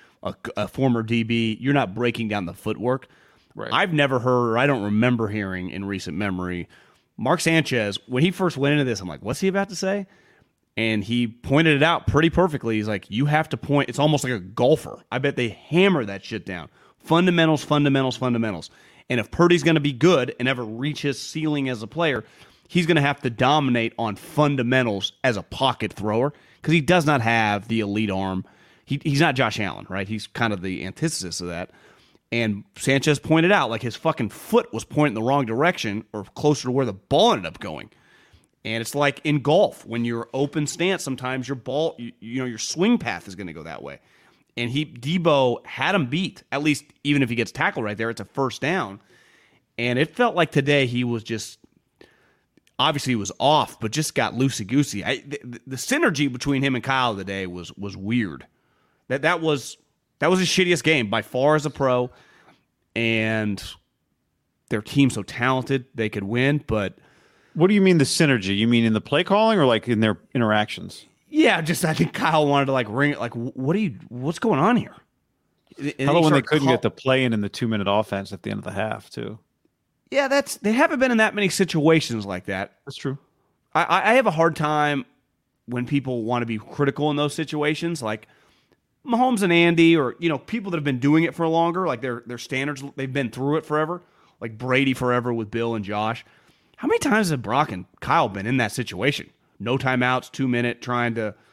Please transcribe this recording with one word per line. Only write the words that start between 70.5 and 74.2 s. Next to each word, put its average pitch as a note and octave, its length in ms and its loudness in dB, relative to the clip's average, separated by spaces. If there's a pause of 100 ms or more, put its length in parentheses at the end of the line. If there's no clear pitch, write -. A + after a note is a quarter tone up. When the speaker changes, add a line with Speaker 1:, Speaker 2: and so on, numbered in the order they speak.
Speaker 1:
Yeah, B3+ 320 4
just E3 240 -2
I D#3+ 100 2
think D#3+ 180 0
Kyle D#3 340 2
wanted C#3 200 4
to, C3+ 60 0
like, B2+ 180 0
ring C#3+ 220 0
it, - 80 -6
like, A#2 120 -6
"Wh-, A#2+ 240 -8
what C3+ 200 -2
are - 20 0
you, D#3+ 180 -2 (120)
what's B2+ 320 -8